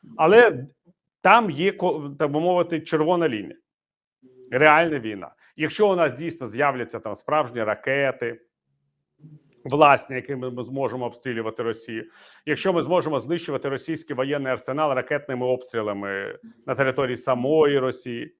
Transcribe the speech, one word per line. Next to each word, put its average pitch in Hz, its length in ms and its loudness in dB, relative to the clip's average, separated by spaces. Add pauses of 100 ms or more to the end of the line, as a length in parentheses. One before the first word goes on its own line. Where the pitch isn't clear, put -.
(180)
Але 165 480 6 (560)
там 214 280 6
є, 165 220 -2
ко-, 151 480 -4
так 147 120 0
би 151 80 -2
мовити, 170 420 0
червона 160 480 0
лінія. 101 260 -6 (960)
Реальна 151 480 4
війна. 104 320 -10 (240)
Якщо 190 360 0
у 185 40 2
нас 156 180 2
дійсно 160 340 -10
з'являться 123 520 -4
там 104 160 -10
справжні 123 480 -2
ракети, 123 760 -4 (1200)
власні, 139 520 4
якими 127 360 -8
ми 123 120 -10
зможемо 127 420 -6
обстрілювати 113 580 -8
Росію, 113 420 -8 (400)
якщо 151 280 -2
ми 165 100 0
зможемо 151 360 0
знищувати 143 500 -6
російський 139 460 -8
воєнний 135 360 -4
арсенал 139 420 -2
ракетними 127 520 -4
обстрілами 101 920 -4 (260)
на 131 100 -4
території 131 420 0
самої 139 640 2
Росії 123 600 -6